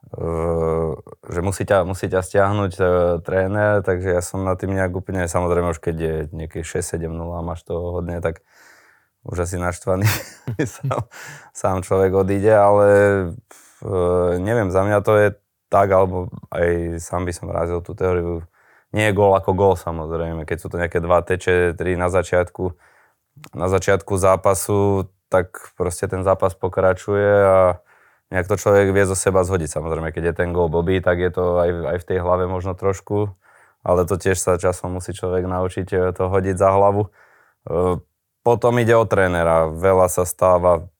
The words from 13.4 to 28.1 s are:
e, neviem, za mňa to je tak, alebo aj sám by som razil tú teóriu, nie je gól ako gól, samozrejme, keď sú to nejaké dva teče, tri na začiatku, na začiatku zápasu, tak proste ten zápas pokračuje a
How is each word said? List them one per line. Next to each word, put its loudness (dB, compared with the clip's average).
e, -10
neviem, 0
za 2
mňa 2
to 2
je 4
tak, 4
alebo 2
aj 0
sám -6
by -6
som -12
razil -4
tú -14
teóriu, -4
nie -2
je 2
gól 6
ako 0
gól, 4
samozrejme, -6
keď -6
sú -12
to -6
nejaké -2
dva 2
teče, 0
tri -2
na -2
začiatku, -2
na -6
začiatku 0
zápasu, 0
tak -4
proste -4
ten -4
zápas 0
pokračuje 0
a 4